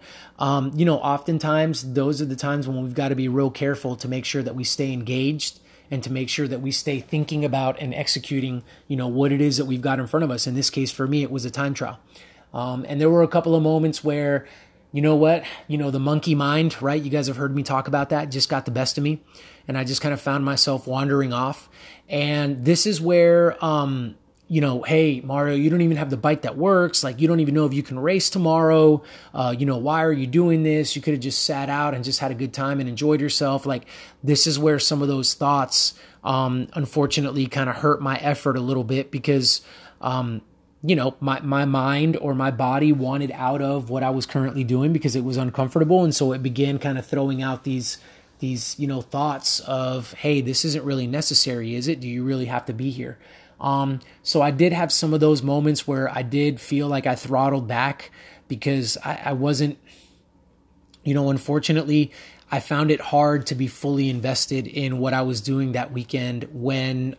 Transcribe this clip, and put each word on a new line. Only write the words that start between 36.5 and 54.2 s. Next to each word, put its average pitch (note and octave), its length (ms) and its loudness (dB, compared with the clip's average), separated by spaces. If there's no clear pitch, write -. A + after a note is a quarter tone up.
unfortunately C#3 760 0
kind C3+ 220 -2
of A#2 80 -4
hurt D3 240 2
my C3+ 160 -2
effort C#3+ 380 0
a B2+ 60 -2
little B2+ 220 -2
bit C3 280 -4
because, C#3 500 2
um, B2 420 -4
you E3 120 2
know, C3 240 0
my, C3+ 200 -2
my C#3 260 0
mind C#3 520 2
or C#3 180 -2
my C3+ 160 0
body C3 400 2
wanted C3+ 400 0
out C3 320 -2
of C#3 260 -2
what C3 140 -2
I C3 80 0
was C3 160 -2
currently C3+ 360 -2
doing B2+ 300 2
because D3+ 220 0
it C3 80 0
was B2+ 140 -2
uncomfortable. D3+ 640 2
And D#3 100 2
so C3+ 180 2
it C3 120 -4
began C#3 340 0
kind C3+ 220 -2
of B2 80 -8
throwing C3+ 340 0
out C3 220 -4
these, B2+ 340 -4
these, B2+ 400 -6
you C#3+ 80 -4
know, C3+ 160 -4
thoughts C#3+ 600 -2
of, C3 520 -4
"Hey, D3 280 2
this B2+ 220 0
isn't D3 220 -2
really C3+ 220 -2
necessary, B2 640 0
is B2 140 -4
it? D#3 120 0
Do B2+ 80 -8
you B2 160 -4
really C3 220 -2
have B2 220 -4
to B2+ 60 -4
be B2+ 180 -4
here?" B2 260 -10
Um, C#3 440 -2